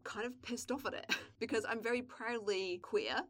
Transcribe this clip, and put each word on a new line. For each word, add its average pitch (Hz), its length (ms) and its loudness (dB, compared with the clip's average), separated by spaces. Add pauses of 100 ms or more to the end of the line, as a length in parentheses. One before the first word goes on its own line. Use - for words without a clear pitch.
kind 214 220 -4
of 247 160 -6
pissed - 300 -4
off 277 140 0
at - 80 0
it - 140 -6
<laughs> - 320 0
because 226 280 2
I'm 226 140 0
very 240 200 2
proudly 208 800 0
queer. - 500 2